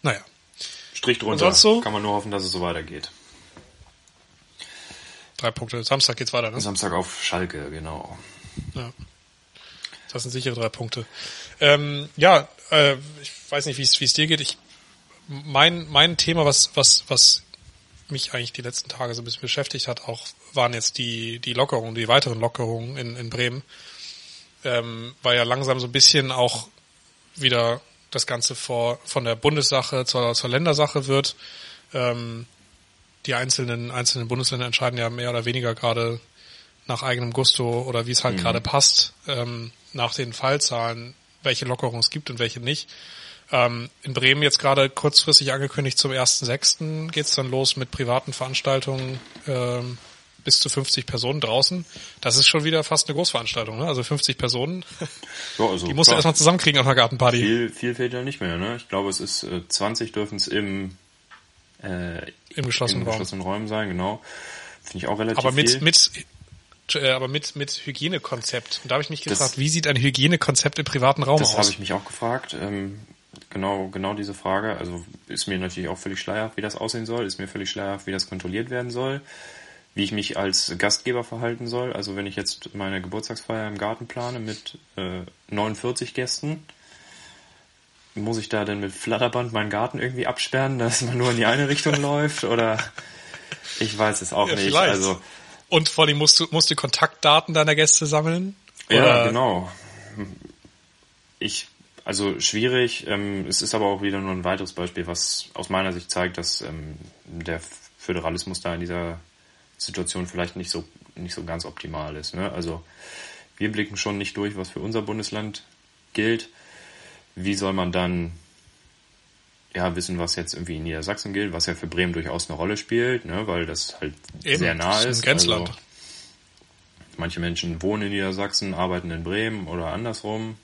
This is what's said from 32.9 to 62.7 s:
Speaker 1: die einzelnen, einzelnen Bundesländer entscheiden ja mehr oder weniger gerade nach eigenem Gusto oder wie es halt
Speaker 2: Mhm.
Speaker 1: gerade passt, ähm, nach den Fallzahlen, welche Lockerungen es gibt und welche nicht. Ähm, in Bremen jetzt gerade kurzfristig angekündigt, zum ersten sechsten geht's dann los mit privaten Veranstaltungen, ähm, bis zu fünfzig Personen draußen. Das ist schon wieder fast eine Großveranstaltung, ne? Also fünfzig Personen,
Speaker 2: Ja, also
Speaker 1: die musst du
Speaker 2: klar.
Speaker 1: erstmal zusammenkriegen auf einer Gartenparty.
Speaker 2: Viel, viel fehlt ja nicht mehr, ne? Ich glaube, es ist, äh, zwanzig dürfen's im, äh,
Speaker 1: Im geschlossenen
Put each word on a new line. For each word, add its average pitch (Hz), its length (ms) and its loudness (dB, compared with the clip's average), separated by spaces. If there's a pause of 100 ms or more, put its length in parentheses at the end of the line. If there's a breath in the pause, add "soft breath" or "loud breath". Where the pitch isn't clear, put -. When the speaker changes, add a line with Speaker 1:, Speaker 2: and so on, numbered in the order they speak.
Speaker 1:
die 127 100 0
einzelnen, 120 560 -2
einzelnen 123 360 -2
Bundesländer 123 380 -2
entscheiden 123 320 0
ja 117 140 0
mehr 120 180 -4
oder 117 160 -2
weniger 120 300 0
gerade 117 440 0 (680 loud breath)
nach 123 160 -4
eigenem 123 280 -2
Gusto 123 520 0
oder 120 240 -4
wie 123 40 -6
es - 120 0
halt 117 140 0
Speaker 2:
Mhm. 90 40 -2
Speaker 1:
gerade 117 200 0
passt, - 520 4 (140)
ähm, 120 440 -6 (220)
nach 120 220 -2
den 120 180 -6
Fallzahlen, 120 800 -2 (300)
welche 131 220 0
Lockerungen 120 340 -2
es - 100 2
gibt - 200 -8
und 120 100 -10
welche 120 200 -2
nicht. 131 300 -4 (600 loud breath)
Ähm, 120 380 2 (120)
in 131 120 -8
Bremen 131 280 6
jetzt 143 180 4
gerade 135 300 4
kurzfristig 143 640 4
angekündigt, 139 460 0
zum 135 120 2
ersten 131 340 2
sechsten 156 680 0
geht's 151 240 0
dann 131 160 -2
los 131 240 2
mit 127 160 -6
privaten 127 420 0
Veranstaltungen, 131 840 -2 (280)
ähm, 123 500 -2 (460 loud breath)
bis - 180 4
zu 143 80 0
fünfzig 135 360 0
Personen 127 360 -2
draußen. 139 440 0 (360 loud breath)
Das 120 160 2
ist - 100 6
schon 151 160 4
wieder 156 200 2
fast - 260 2
eine 143 60 -2
Großveranstaltung, 117 600 -2
ne? 143 100 -2
Also 127 160 0
fünfzig 143 340 0
Personen, 131 480 -2 (720 loud breath)
Speaker 2:
Ja, 110 100 4
also 90 180 0
Speaker 1:
die 85 80 0
musst 156 140 8
du 120 40 12
Speaker 2:
klar. 120 80 8
Speaker 1:
erstmal 156 160 4
zusammenkriegen 156 440 6
auf 127 80 6
einer 131 80 6
Gartenparty. 120 440 6
Speaker 2:
Viel, 113 300 2
viel 123 260 -4
fehlt 123 180 -2
ja 123 100 -4
nicht 139 160 -8
mehr, 85 180 -2
ne? 110 200 -4
Ich - 100 -16
glaube, 98 220 0
es 92 100 -2
ist, - 240 -4
äh, 87 240 -6
zwanzig 113 460 -2
dürfen's 104 340 -2
im, 98 500 -2 (840)
äh, 90 360 -6 (360)
Speaker 1:
Im 139 100 -2
geschlossenen 123 360 0